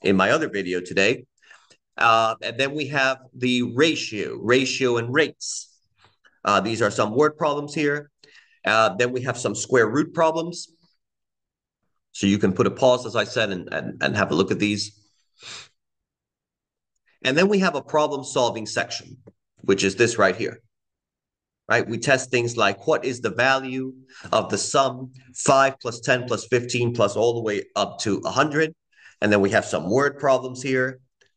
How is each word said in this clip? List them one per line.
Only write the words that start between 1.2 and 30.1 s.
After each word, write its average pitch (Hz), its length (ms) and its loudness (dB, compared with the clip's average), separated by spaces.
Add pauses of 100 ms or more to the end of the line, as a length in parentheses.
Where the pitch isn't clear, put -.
Uh, 113 440 4
and 117 160 -8
then 135 160 -2
we 151 120 -6
have 135 320 -2 (160)
the 123 280 0
ratio, 117 760 -2
ratio 123 600 0
and 117 160 -4
rates. - 560 -4 (760)
Uh, 101 160 4
these 110 200 -4
are 104 100 2
some 107 240 -2
word 151 220 2
problems 147 380 -4
here. 147 360 -2 (540)
Uh, 104 320 4
then 123 160 0
we 127 80 -4
have 123 180 -6
some 104 160 -4
square 117 340 2
root 147 240 -2
problems. 165 560 -2 (1400)
So - 140 -2
you 101 120 4
can 98 140 2
put 95 140 2
a 101 40 0
pause, 123 360 2
as 104 80 -12
I 107 100 0
said, 110 260 -2
and, 92 220 -8
and, - 300 -6
and 69 140 0
have 95 140 0
a 71 40 0
look 92 160 2
at 98 80 -2
these. 104 400 -4 (2250)
And 131 140 0
then 185 120 4
we 202 120 2
have 180 140 0
a 135 80 -4
problem-solving 135 840 -2
section, - 500 -8 (460)
which 98 200 2
is 95 140 0
this 117 220 2
right 95 180 2
here. - 240 -8 (1080)
Right? 110 200 0
We 110 100 -6
test 131 320 0
things 117 260 0
like, 101 300 0
what 156 180 0
is 120 160 -4
the 113 100 -2
value 131 640 -2 (380)
of 104 180 0
the 101 80 -2
sum 131 540 -2 (220)
five 135 460 2
plus 120 200 -8
ten 127 280 0
plus 113 180 -4
fifteen 120 480 0
plus 107 220 2
all 117 180 2
the 117 60 -4
way 104 240 -4 (100)
up 98 260 -2
to 101 240 -2
a 78 60 -4
hundred? 151 440 0 (460)
And 104 120 4
then 101 80 6
we 98 100 2
have 107 140 2
some 85 260 -4
word 139 280 0